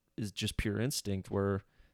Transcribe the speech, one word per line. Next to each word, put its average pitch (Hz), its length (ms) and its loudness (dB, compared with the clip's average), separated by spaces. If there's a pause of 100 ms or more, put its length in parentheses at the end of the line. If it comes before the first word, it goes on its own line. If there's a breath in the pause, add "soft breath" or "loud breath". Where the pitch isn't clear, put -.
(180)
is 104 140 -2
just - 260 -2
pure 104 220 2
instinct, 101 520 -2
where 98 320 2 (300)